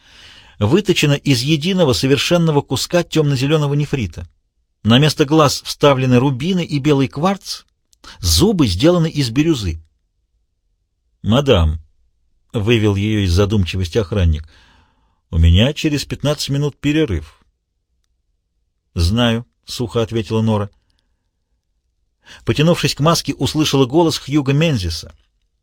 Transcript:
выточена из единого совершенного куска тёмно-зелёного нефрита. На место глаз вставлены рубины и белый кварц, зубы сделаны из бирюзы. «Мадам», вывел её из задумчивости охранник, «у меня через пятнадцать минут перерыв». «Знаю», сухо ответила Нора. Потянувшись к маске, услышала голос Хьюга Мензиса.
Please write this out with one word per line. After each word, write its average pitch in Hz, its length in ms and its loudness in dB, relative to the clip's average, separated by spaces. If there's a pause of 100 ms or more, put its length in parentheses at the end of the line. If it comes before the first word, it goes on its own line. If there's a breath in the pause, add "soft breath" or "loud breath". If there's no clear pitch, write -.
(580 soft breath)
выточена 147 560 2
из 139 280 0
единого 156 520 0
совершенного 147 680 0
куска 156 420 -2
тёмно-зелёного 143 720 -2
нефрита. 131 540 -6 (540)
На 117 160 4
место 151 260 2
глаз 147 380 2
вставлены 131 560 2
рубины 147 460 -2
и 143 140 -4
белый 139 300 0
кварц, 185 540 -6 (560 loud breath)
зубы 151 480 2
сделаны 156 420 2
из 139 220 -4
бирюзы. 117 520 -2 (1400)
«Мадам», 98 580 2 (720)
вывел 107 420 2
её 104 260 -2
из 95 120 0
задумчивости 95 680 -2
охранник, 87 500 -2 (840 soft breath)
«у 85 80 -4
меня 87 360 4
через 147 300 -2
пятнадцать - 440 -4
минут 143 300 -4
перерыв». 143 680 -4 (1500)
«Знаю», 113 520 0 (180)
сухо 117 380 -4
ответила 110 380 -4
Нора. 107 300 0 (1700 loud breath)
Потянувшись 151 500 0
к - 60 -8
маске, 151 340 0
услышала 139 520 0
голос 156 320 0
Хьюга 143 340 -2
Мензиса. 131 600 -2 (500)